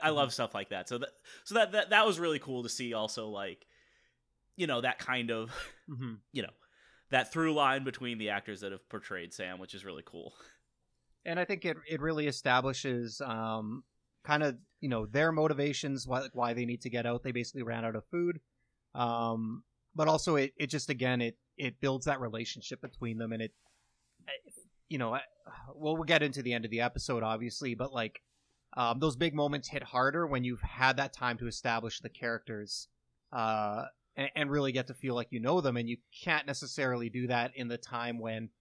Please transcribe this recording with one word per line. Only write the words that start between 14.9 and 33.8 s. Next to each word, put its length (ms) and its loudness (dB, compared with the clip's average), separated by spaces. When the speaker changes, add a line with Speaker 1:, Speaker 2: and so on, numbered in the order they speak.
Speaker 2:
their 260 4
motivations, 720 2
why, 280 -2
why 200 2
they 120 0
need 160 -4
to 80 -6
get 160 0
out. 180 0
They 80 -4
basically 320 -4
ran 220 -2
out 100 -2
of 160 -6
food. 300 0
Um, 680 0
but 140 4
also 260 4
it, 220 4
it 100 0
just, 220 -4
again, 320 2
it, 160 0
it 220 -4
builds 280 0
that 120 2
relationship 640 -6
between 360 -6
them. 140 -4
And 100 -2
it, 120 -4
I, 40 -8
you 80 -2
know, 160 0
I, 80 -2
well, 220 0
we'll 80 0
get 200 6
into 180 0
the 120 -2
end 120 -2
of 60 -8
the 100 2
episode, 420 0
obviously, 520 -2
but, 180 -4
like, 280 -4
um, 240 2
those 160 4
big 180 0
moments 360 0
hit 140 -4
harder 440 2
when 160 2
you've 180 -2
had 360 4
that 160 0
time 240 0
to 100 -4
establish 540 -2
the 80 -10
characters, 800 -6
uh, 520 2